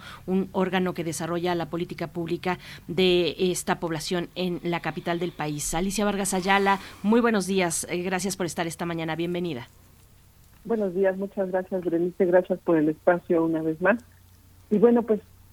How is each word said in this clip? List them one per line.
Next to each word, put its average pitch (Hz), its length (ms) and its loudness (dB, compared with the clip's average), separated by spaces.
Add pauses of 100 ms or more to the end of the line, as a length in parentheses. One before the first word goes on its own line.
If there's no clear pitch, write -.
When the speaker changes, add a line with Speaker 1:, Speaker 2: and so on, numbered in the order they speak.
(280)
Speaker 1:
un 190 240 0
órgano 185 420 0
que 175 120 -6
desarrolla 170 500 -4
la 160 140 -4
política 170 380 -6
pública 170 520 -4 (300)
de 175 500 4
esta 180 400 0
población 170 560 -4
en 175 260 -2
la 170 200 -2
capital 170 360 -4
del 170 140 -4
país. 151 420 -6
Alicia 190 280 0
Vargas 202 320 0
Ayala, 196 460 4 (240)
muy 226 180 4
buenos 220 240 2
días, 180 420 0
eh, 175 140 -4
gracias 185 340 -2
por 180 120 -2
estar 170 180 -4
esta 170 220 -6
mañana, 165 280 -2
bienvenida. 170 520 -4 (960)
Speaker 2:
Buenos 214 300 -2
días, 190 200 2
muchas 196 360 -4
gracias, 185 340 -2
Berenice, 175 400 0
gracias 180 320 4
por 170 200 2
el 151 120 4
espacio 170 560 2
una 160 160 0
vez 160 180 -2
más. 196 240 2 (680)
Y 208 80 4
bueno, 240 240 6
pues, 214 180 0 (320)